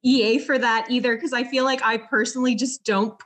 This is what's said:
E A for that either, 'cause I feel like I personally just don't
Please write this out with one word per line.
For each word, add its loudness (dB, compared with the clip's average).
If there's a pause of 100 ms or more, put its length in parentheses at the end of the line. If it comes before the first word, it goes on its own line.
E 4
A 2
for 2
that 0
either, 0
'cause -4
I -2
feel -2
like 0
I -2
personally -2
just -4
don't -2